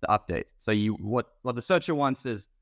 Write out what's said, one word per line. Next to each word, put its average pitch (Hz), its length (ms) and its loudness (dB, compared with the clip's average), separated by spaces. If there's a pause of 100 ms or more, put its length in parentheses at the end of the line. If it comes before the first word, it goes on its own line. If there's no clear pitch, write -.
the - 60 -2
update. - 360 0 (140)
So - 140 -2
you, 107 220 2
what, 113 480 -4
what 127 120 -4
the 117 80 -6
searcher 180 320 2
wants 139 320 0
is 110 220 -6 (140)